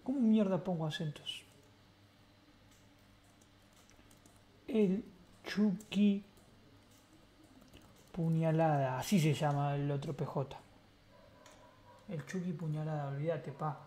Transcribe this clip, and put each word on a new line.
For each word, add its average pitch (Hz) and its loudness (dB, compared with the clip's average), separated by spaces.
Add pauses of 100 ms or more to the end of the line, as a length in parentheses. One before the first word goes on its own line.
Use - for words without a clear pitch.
¿Cómo 269 -2
mierda 214 4
pongo 160 -2
acentos? - -8 (3250)
El 214 2 (380)
Chucky 202 2 (1900)
Puñalada. 160 2
Así 180 2
se 151 4
llama 143 0
el 143 -2
otro 143 -4
P 143 -4
J. - -6 (1500)
El 160 -8
Chucky 180 -6
Puñalada, 151 -4
olvídate, 147 -4
pa. 151 -6